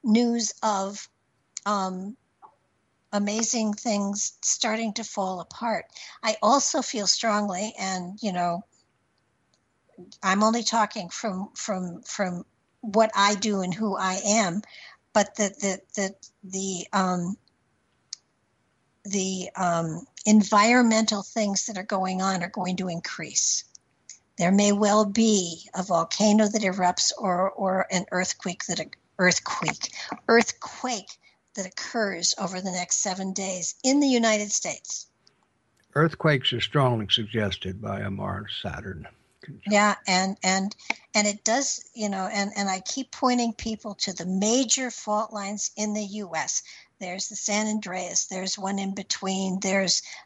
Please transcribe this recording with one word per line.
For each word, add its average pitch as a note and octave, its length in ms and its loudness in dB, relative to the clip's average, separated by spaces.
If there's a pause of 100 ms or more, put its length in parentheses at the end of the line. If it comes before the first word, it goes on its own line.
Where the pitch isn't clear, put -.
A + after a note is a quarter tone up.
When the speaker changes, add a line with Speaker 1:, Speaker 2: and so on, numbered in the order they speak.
Speaker 1:
news A#3 480 4 (100)
of, G3+ 460 -2 (580)
um, G3 500 -4 (960)
amazing G#3+ 600 0
things G3+ 680 -2
starting A3 500 0
to A3+ 120 -6
fall F#3 360 -4
apart. G#3+ 460 -4 (360)
I G#3+ 200 0
also C4+ 400 4
feel G#3 240 -4
strongly, G#3 720 0
and, F#3 440 -6
you G3+ 100 -2
know, F3 320 0 (1600)
I'm G3 200 2
only A3+ 200 2
talking G#3+ 460 0
from, F#3+ 460 -6
from, F#3 480 -6
from F3+ 420 -6 (380)
what A3 340 4
I G3+ 180 6
do G3+ 280 0
and F3+ 100 -2
who G3+ 240 -2
I F#3+ 280 0
am, G#3 380 2 (520)
but G#3 220 4
the, G3+ 120 2 (120)
the, F#3+ 200 -2 (140)
the, G3 200 -2 (300)
the, F#3+ 480 -6
um, F3+ 440 0 (1700)
the, F#3+ 520 -2
um, E3+ 500 0 (220)
environmental G#3+ 960 6
things G#3 440 -2
that G3+ 120 -6
are F#3+ 60 -8
going F#3 360 -2
on F#3+ 220 0
are F3 60 -6
going F#3 280 -4
to F#3 120 -2
increase. - 720 -2 (760)
There F3 120 4
may G3+ 220 6
well G#3 320 4
be G3+ 560 2 (120)
a F#3 120 -4
volcano G#3 640 4
that G#3+ 140 0
erupts F#3 540 2
or, F#3 320 0
or F#3+ 440 -2
an F3+ 180 0
earthquake - 560 -4
that, - 140 -4 (400)
earthquake, - 720 0 (340)
earthquake - 880 0 (380)
that G3 100 -8
occurs F#3+ 720 -2
over F#3 220 -4
the F#3 120 -4
next F3+ 240 -2
seven F#3+ 360 -2
days F#3 520 -6
in C#4 160 6
the C#4 80 4
United A3 420 2
States. - 560 -6 (880)
Speaker 2:
Earthquakes D3+ 580 4
are A#2 80 -2
strongly B2 480 2
suggested G#2 720 -2
by G#2 200 -6
a G2+ 100 -4
Mars-Saturn F#2+ 960 -6 (340)
conjunction. - 320 -6
Speaker 1:
Yeah, G#3 220 6 (140)
and, F#3+ 340 2
and, F#3+ 320 0 (400)
and G#3 140 4
it G#3 160 -6
does, C4 500 0
you G#3+ 140 -4
know, F#3+ 220 -4
and, G3+ 260 -2
and G3+ 120 -2
I F#3 120 -2
keep - 320 -8
pointing B3 400 2
people G#3+ 420 -8
to - 180 -4
the E3+ 140 -8
major A3+ 640 2
fault G#3+ 420 -2
lines G3+ 440 -6
in G#3+ 180 -2
the G#3+ 100 -4
U G3 300 -8
S. - 280 -4 (360)
There's F#3 300 -8
the G#3 80 -12
San G#3+ 300 -2
Andreas, F#3 600 -2
there's F#3 320 -4
one G3 200 -2
in G3 160 -4
between, F#3+ 640 -2
there's G3 420 2 (240)